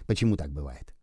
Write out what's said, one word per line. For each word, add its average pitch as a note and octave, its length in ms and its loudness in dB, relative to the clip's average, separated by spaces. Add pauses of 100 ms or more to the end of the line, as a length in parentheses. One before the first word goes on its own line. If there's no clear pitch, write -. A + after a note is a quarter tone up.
Почему A2 300 4
так D2+ 140 -4
бывает? C#2 420 -8 (100)